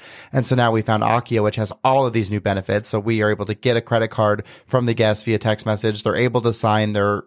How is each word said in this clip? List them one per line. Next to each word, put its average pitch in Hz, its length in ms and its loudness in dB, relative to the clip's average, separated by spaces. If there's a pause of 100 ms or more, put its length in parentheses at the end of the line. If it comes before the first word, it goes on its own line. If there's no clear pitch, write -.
(320)
And 131 140 0
so 131 80 0
now 120 160 4
we 110 120 2
found 107 200 0
Accio, 110 400 0
which 107 140 0
has 107 160 -4 (100)
all 131 240 2
of 117 60 -4
these 107 180 -2
new 104 80 -2
benefits. 98 500 -2
So 110 120 -2
we 110 220 0
are 107 80 2
able 101 160 -4
to 107 80 -4
get 120 220 0
a 117 40 -2
credit 113 280 0
card 104 360 0 (220)
from 123 200 0
the 117 80 2
guest 107 300 0
via 110 140 0
text 107 280 -2
message. 107 380 -2
They're 104 100 0
able 120 280 0
to 117 100 0
sign 107 400 0
their, 101 340 0